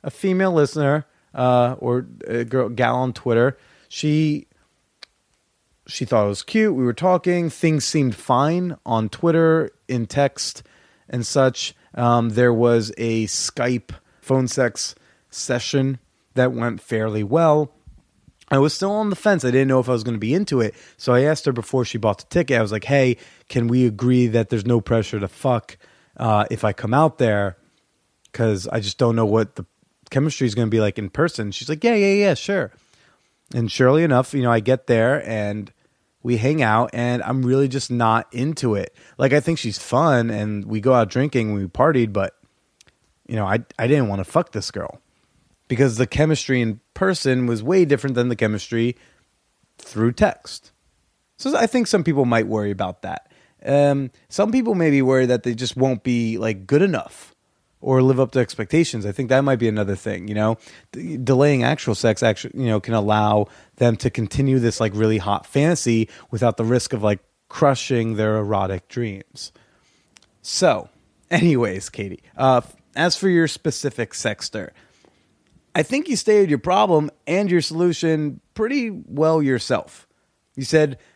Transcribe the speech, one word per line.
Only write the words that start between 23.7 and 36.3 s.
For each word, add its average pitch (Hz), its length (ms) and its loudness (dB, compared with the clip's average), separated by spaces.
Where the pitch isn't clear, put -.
agree 123 420 2
that 110 220 0
there's 107 160 -2
no 117 160 2
pressure 113 380 -2
to 98 80 -4
fuck, - 500 -4
uh, 107 320 2
if 107 140 -4
I 104 100 0
come 113 220 -4
out 151 240 2
there?" 101 380 2
'cause 107 380 -2
I 117 80 -2
just 101 180 -8
don't 117 180 2
know 113 100 2
what 107 300 0
the 101 100 -12
chemistry 139 380 -2
is 104 80 -4
gonna 117 140 0
be 110 120 2
like 104 180 -2
in 98 100 -8
person. 117 420 -4
She's - 180 -12
like, 156 140 -6
"Yeah, 233 120 2
yeah, 196 180 2
yeah, 202 200 2
sure." - 380 -4
And 117 180 -2
surely 139 320 4
enough, 131 300 2
you 139 80 -2
know, 120 100 2
I 113 80 4
get 131 280 0
there 120 400 2
and 104 440 -6
we 120 140 0